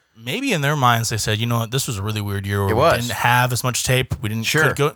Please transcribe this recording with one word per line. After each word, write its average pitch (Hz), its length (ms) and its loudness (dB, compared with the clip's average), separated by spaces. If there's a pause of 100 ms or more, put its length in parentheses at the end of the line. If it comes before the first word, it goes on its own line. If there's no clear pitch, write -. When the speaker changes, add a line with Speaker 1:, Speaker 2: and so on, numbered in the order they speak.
(160)
Speaker 1:
maybe 196 380 -4
in 151 80 -2
their 147 140 0
minds 120 340 2
they 113 80 -2
said, 107 200 0
"You 117 80 -2
know 117 140 0
what? 113 100 -4
This 135 160 -2
was 110 120 -6
a 95 40 -6
really 107 200 -4
weird 101 240 -4
year 101 140 0
where 98 100 2
Speaker 2:
It 110 40 2
Speaker 1:
we 117 60 2
Speaker 2:
was. 135 260 2
Speaker 1:
didn't - 120 -6
have 123 340 4
as 120 100 -2
much 123 220 -2
tape. 127 380 0
We 104 80 -4
didn't 113 160 -6
Speaker 2:
Sure. 151 220 2
Speaker 1:
could - 80 0
go, 143 200 0